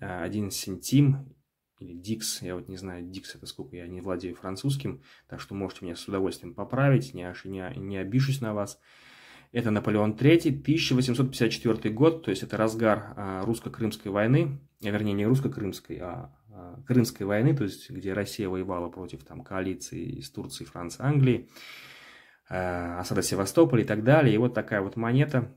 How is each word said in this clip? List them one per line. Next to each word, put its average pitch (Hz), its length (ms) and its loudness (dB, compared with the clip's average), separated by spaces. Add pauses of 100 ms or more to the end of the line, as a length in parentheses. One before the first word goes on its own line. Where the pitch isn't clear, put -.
э, 90 220 -6
один 98 280 -4
сентим 135 840 2 (440)
или 90 140 -14
дикс, 98 480 -6
я 90 140 -6
вот 90 140 -10
не 95 100 -12
знаю, 90 260 -10
дикс 92 320 -14
это - 100 -18
сколько, - 300 -14
я 87 100 -12
не 90 140 -10
владею 90 340 -4
французским, 95 680 -4 (260)
так - 120 -12
что - 140 -12
можете 98 300 -6
меня 87 100 -8
с - 140 -14
удовольствием 95 460 -4
поправить, 123 580 2
не 90 180 -10
ош-, - 140 -14
не, 95 320 -8
не 98 220 -6
обижусь 131 420 0
на 110 140 -2
вас. 101 260 -6 (720)
Это 117 180 0
Наполеон 107 460 2
Третий, 160 340 6
тысяча 139 440 0
восемьсот 123 340 4
пятьдесят 113 220 2
четвертый 110 400 0
год, 151 340 4
то 107 60 0
есть 92 120 0
это - 140 -6
разгар, 110 600 2
а, 95 280 -6
русско-крымской 110 680 -4
войны, 131 480 4 (240)
а, 110 60 -4
вернее, 104 240 0
не 101 140 2
русско-крымской, 110 720 0
а, 87 320 -10 (180)
а, 90 380 -18
Крымской 120 400 2
войны, 110 280 4
то 131 100 0
есть - 260 -8
где 92 240 -6
Россия 101 340 -4
воевала 92 400 -4
против 87 360 -12
там - 200 -16
коалиции 92 580 -6 (180)
из - 100 -14
Турции, - 340 -10
Франции, 87 380 -12
Англии, 131 480 4 (1000)
э, 90 500 -4
осада 98 220 -2
Севастополя 110 640 4
и - 40 0
так 107 180 0
далее. 135 300 8
И 107 40 4
вот 120 160 2
такая 107 260 0
вот 98 160 -4
монета, 123 600 2